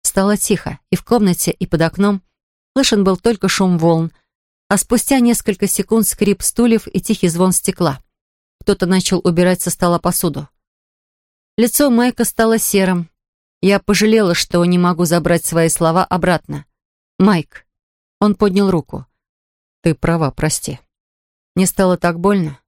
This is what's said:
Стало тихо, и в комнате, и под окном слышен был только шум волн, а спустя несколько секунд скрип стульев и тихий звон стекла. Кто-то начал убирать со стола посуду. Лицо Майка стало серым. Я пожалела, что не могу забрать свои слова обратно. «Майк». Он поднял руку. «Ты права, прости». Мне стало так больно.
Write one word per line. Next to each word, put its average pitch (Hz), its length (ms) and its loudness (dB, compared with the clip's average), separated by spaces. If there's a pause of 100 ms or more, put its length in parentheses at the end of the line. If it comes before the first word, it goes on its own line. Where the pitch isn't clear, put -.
Стало 202 340 0
тихо, - 420 -4 (120)
и 180 60 0
в - 80 -8
комнате, 202 460 0
и - 160 -6
под 160 160 -2
окном 196 400 -2 (520)
слышен 220 300 2
был 185 120 2
только 208 320 -2
шум 180 300 0
волн, 165 340 0 (560)
а 202 80 0
спустя - 420 0
несколько 226 480 0
секунд 214 400 -2
скрип 202 360 -2
стульев 226 460 0
и 185 120 -4
тихий 196 280 -2
звон 175 240 2
стекла. 165 480 -4 (600)
Кто-то 196 260 -2
начал 185 380 0
убирать 180 360 0
со 175 100 -6
стола 175 280 -2
посуду. 151 500 -4 (1080)
Лицо 247 340 2
Майка 240 340 0
стало 226 340 0
серым. 185 520 -2 (500)
Я 196 180 2
пожалела, 208 560 2
что 175 300 0
не 180 140 2
могу 175 260 0
забрать 170 400 0
свои 165 240 0
слова 165 360 0
обратно. 160 600 -2 (540)
«Майк». 185 480 0 (540)
Он 208 140 2
поднял 196 360 2
руку. 147 360 -6 (760)
«Ты 160 120 0
права, 165 360 -2
прости». - 500 -6 (760)
Мне 185 120 2
стало 180 300 0
так 175 240 -2
больно. 175 480 -2